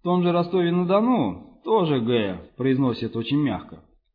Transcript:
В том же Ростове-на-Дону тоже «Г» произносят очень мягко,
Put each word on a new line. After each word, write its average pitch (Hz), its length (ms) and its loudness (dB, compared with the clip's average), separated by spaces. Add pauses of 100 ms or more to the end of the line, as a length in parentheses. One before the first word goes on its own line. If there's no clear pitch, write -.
В - 20 -20
том 180 220 2
же 175 80 2
Ростове-на-Дону 175 1300 0
тоже 175 380 2
«Г» 110 560 -2
произносят 127 580 0
очень 117 260 -2
мягко, 110 440 -6 (300)